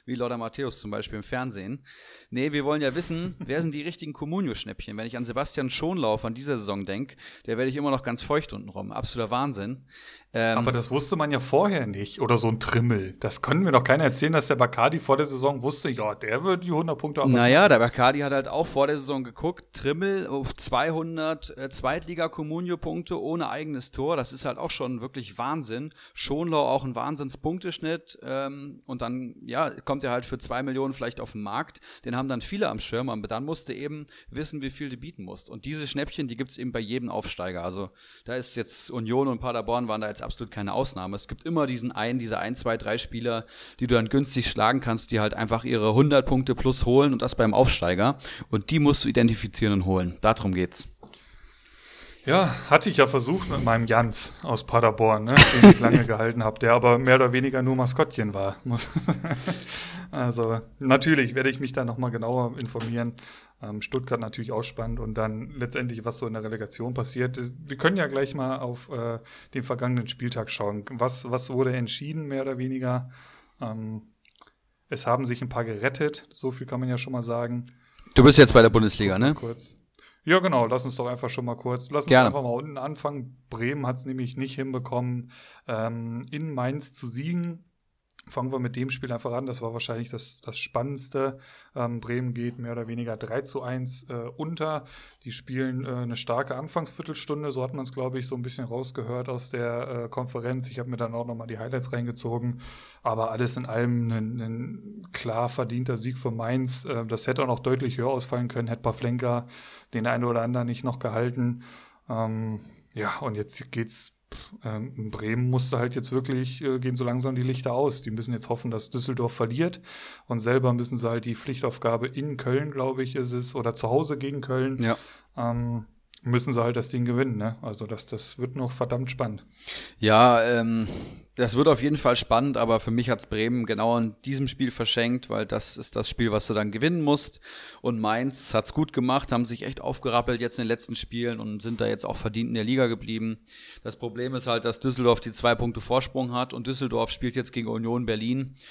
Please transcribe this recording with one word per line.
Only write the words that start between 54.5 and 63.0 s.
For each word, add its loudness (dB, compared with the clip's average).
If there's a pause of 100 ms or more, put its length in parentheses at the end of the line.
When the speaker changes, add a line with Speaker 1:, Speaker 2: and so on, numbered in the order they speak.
Speaker 2:
Paderborn, 4
ne, 2 (260)
den 12
ich 12
lange 6
Speaker 1:
<laughs> -4
Speaker 2:
gehalten 0
hab, -2
der 6
aber 8
mehr 8
oder 6
weniger 2
nur 4
Maskottchen 2
war. -2
Muss 2 (600)
<laughs> -8
also 0 (180)
natürlich 4
werde 2
ich -2
mich -4
da 0
noch -4
mal 0
genauer -2
informieren. -4 (520)